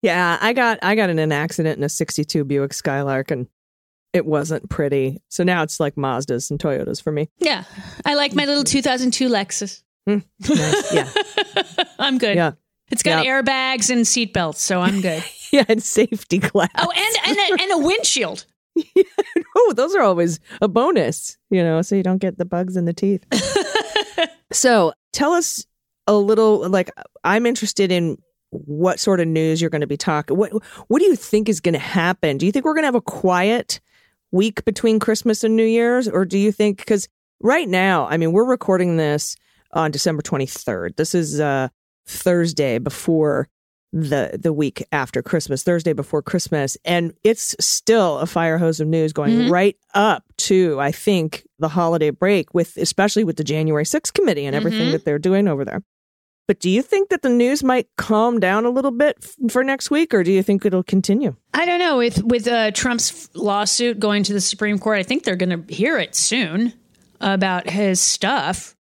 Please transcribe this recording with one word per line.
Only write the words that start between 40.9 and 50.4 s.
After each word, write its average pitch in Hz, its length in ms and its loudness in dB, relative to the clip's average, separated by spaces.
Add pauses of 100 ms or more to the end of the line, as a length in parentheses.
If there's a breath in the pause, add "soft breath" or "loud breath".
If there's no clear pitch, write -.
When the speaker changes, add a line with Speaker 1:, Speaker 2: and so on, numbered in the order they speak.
Speaker 1:
This 160 180 -2
is, 151 260 0
uh, 135 280 0 (380)
Thursday 165 720 0
before 147 720 0 (440)
the, 143 500 -2
the 165 100 0
week 147 300 -4 (100)
after 131 300 -2
Christmas, 143 400 -4
Thursday 170 320 0
before 143 280 -4
Christmas. 147 540 -2 (100)
And 170 260 0 (120)
it's - 360 0
still 190 580 2
a 151 80 -2
fire 165 320 0
hose 160 220 0
of 156 80 0
news 160 260 2
going 151 180 0
Speaker 2:
Mm-hmm. 240 180 2
Speaker 1:
right 185 260 4 (180)
up 202 300 2 (140)
to, 180 420 2